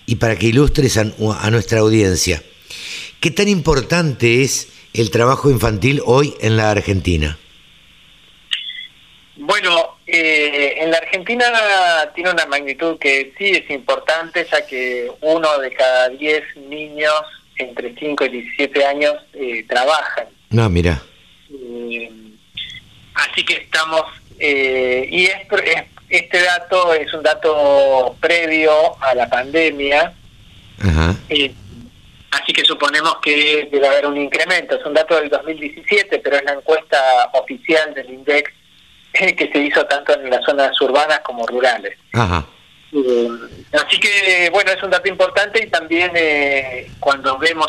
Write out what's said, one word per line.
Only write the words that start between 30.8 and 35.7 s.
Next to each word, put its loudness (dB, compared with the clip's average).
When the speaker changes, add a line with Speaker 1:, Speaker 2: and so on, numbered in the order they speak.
Speaker 1:
Ajá. 2
Speaker 2:
Eh, -2
así -4
que 0
suponemos 0
que 0
debe 2
haber 2
un -2
incremento. -2
Es -6
un -6
dato 2
del 0
dos 0
mil -8
diecisiete, -2